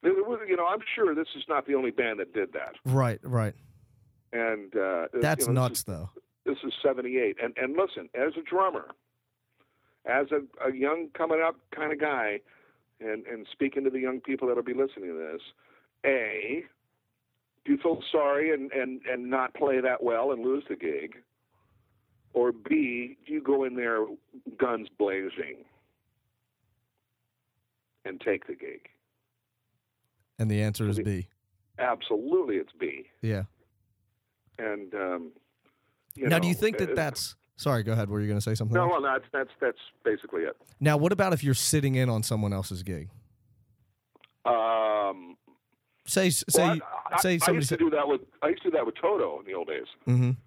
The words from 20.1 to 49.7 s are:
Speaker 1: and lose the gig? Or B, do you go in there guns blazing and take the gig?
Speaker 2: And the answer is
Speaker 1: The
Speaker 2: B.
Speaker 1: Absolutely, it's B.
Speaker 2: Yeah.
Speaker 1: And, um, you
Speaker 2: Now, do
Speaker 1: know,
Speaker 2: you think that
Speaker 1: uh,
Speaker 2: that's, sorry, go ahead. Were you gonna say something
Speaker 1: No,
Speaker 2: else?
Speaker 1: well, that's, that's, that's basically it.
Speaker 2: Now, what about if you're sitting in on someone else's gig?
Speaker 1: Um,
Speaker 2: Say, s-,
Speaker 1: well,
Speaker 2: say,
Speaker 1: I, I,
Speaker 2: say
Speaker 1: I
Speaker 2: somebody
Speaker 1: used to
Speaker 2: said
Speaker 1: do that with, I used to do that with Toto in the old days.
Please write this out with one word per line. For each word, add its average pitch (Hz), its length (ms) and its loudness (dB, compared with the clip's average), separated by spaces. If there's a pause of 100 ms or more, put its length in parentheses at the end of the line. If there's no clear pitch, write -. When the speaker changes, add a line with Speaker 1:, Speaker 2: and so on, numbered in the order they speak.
Speaker 1:
and 120 120 -2
lose 131 260 0
the 101 80 -4
gig? 78 380 -6 (1160)
Or 123 200 4
B, 123 640 -2 (100)
do 151 60 -6
you 151 80 -2
go 135 240 2
in 123 100 -4
there 117 300 0 (520)
guns 117 300 0 (100)
blazing 92 680 -2 (2500)
and 92 160 -10
take - 260 -2
the - 80 -8
gig? - 320 -16 (1500)
Speaker 2:
And 113 120 2
the 104 120 4
answer 107 260 0
is 104 100 2
Speaker 1:
The 110 60 -2
Speaker 2:
B. 95 240 -2 (520)
Speaker 1:
Absolutely, 123 760 0
it's 82 240 -4
B. 69 260 -6 (160)
Speaker 2:
Yeah. 107 220 -2 (1120)
Speaker 1:
And, 104 360 -6
um, 90 380 -4 (840)
you 131 120 -2
Speaker 2:
Now, 165 120 6
do 175 40 0
Speaker 1:
know, 175 60 2
Speaker 2:
you 180 60 2
think 214 220 0
that 196 140 0
Speaker 1:
uh, - 40 0
Speaker 2:
that's, 151 400 -2 (220)
sorry, 127 260 0
go 107 100 0
ahead. 107 160 0
Were 104 120 -2
you 104 60 0
gonna 104 140 0
say 110 140 0
something 107 200 0
Speaker 1:
No, 175 80 6
Speaker 2:
else? 175 80 4
Speaker 1:
well, 143 100 2
that's, 135 320 0
that's, 135 160 -2 (100)
that's 123 180 0 (260)
basically 95 400 0
it. 78 120 -4 (240)
Speaker 2:
Now, 147 180 6
what 160 140 4
about 190 220 4
if 143 100 0
you're 139 100 4
sitting 139 420 2
in 127 140 4
on 110 140 2
someone 107 300 0
else's 92 300 -4
gig? 92 260 -6 (1400)
Speaker 1:
Um, 107 880 2 (720)
Speaker 2:
Say, 190 220 2
s-, - 160 2 (140)
Speaker 1:
well, 170 180 6
Speaker 2:
say, 160 60 -4
Speaker 1:
I, - 340 -6
I, 180 60 4
Speaker 2:
say 185 140 2
Speaker 1:
I - 20 0
Speaker 2:
somebody 175 200 4
Speaker 1:
used 143 120 0
to - 40 0
Speaker 2:
said 165 60 -2
Speaker 1:
do 165 120 6
that 147 160 2
with, 139 140 2 (200)
I 147 80 2
used 180 140 -2
to 180 80 2
do 156 60 2
that 123 80 2
with 113 100 -4
Toto 143 440 0
in 101 60 -18
the 95 80 -10
old 87 140 -6
days. 69 180 -6 (220)